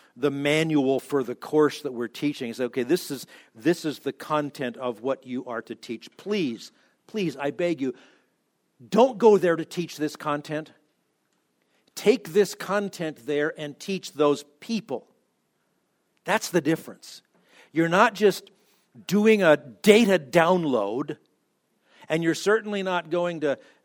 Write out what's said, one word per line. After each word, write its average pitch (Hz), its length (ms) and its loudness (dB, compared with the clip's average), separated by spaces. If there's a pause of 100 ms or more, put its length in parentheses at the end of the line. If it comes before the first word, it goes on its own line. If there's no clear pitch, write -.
(160)
the 131 140 -2
manual 143 680 0
for 135 240 -2
the 117 120 -10
course 151 460 2
that 135 100 -8
we're 117 160 -8
teaching. 143 420 -6
I 113 40 -8
say, 127 120 -4
"Okay, 120 180 -4
this 160 260 -2
is, 135 160 -10 (300)
this 139 280 0
is 147 160 -6
the 139 140 -8
content 143 640 -6
of 123 240 -8
what 127 240 -4
you 127 200 -8
are 117 180 -8
to 117 100 -12
teach. - 440 -14
Please, 165 540 -6 (360)
please, 175 280 -4
I 143 160 -6
beg 165 300 -4
you, 131 140 -2 (920)
don't 233 300 4
go 214 200 8
there 180 180 2
to 160 100 -4
teach - 320 -8
this 147 180 -4
content. 151 560 -6 (1200)
Take 214 340 0
this 185 240 0
content 175 720 -6
there 147 320 -2
and 147 220 -12
teach - 340 -8
those 143 320 2 (140)
people." 190 480 -8 (1200)
That's 196 240 -2
the 170 120 2
difference. - 640 -6 (480)
You're 165 180 0
not 208 240 4
just 196 380 0 (560)
doing 208 340 4
a 160 140 8
data 190 640 4
download, 147 1000 0 (920)
and 165 140 -2
you're 165 120 0
certainly 208 480 -2
not 180 260 -4
going 175 300 -4
to, 143 180 -2 (280)